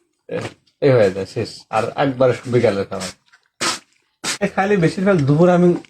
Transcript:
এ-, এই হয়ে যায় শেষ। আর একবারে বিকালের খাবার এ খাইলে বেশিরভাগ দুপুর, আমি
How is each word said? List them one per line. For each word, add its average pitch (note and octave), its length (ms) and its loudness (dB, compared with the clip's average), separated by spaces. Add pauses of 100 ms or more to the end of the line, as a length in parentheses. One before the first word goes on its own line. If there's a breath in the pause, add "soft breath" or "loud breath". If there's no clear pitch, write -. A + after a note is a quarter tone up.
(280)
এ-, - 120 -8 (400)
এই C#3 120 4
হয়ে G#2+ 180 4
যায় F#2+ 160 -6
শেষ। - 440 -10
আর A2 260 -4
একবারে C3 360 0 (140)
বিকালের A2 400 0
খাবার F#2 260 -10 (1300)
এ G3 80 0
খাইলে G3+ 280 0
বেশিরভাগ F#3 400 0
দুপুর, D3 320 4
আমি F3 260 4 (160)